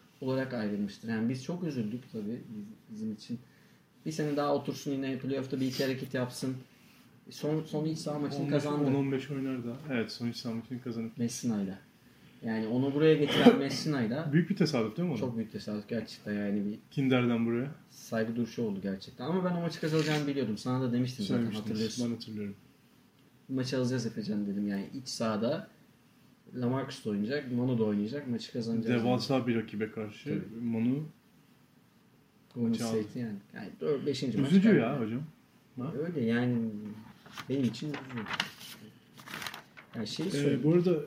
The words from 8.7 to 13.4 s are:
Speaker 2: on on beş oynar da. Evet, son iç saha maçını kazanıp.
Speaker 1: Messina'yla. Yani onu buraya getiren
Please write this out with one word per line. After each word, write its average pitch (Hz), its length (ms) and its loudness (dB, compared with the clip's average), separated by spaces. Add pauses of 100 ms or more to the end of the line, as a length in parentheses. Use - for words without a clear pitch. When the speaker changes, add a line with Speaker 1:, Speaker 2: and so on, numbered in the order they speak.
Speaker 2:
on 131 40 6
on 139 180 2
beş 135 200 -2
oynar 131 340 -4
da. 120 120 -6 (140)
Evet, 113 200 0
son 120 160 -4
iç 117 100 -2
saha 117 160 -6
maçını 117 280 -6
kazanıp. 113 360 -6
Speaker 1:
Messina'yla. 110 600 0 (680)
Yani 110 220 0
onu 131 260 2
buraya 156 200 8
getiren - 440 8